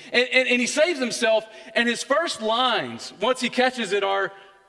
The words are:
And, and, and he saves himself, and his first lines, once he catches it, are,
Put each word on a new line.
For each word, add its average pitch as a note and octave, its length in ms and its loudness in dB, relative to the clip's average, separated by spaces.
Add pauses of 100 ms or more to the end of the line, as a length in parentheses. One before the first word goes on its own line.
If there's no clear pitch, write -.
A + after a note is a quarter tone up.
(140)
And, B3 160 2
and, B3+ 180 4
and B3 140 2
he A#3+ 40 0
saves D4+ 320 2
himself, A3 480 0 (300)
and A#3 140 2
his A#3 140 -2
first D4+ 380 0
lines, G#3+ 800 -2
once B3+ 220 0
he A#3+ 80 -2
catches B3 420 0
it, G3+ 120 0
are, G3 280 0 (380)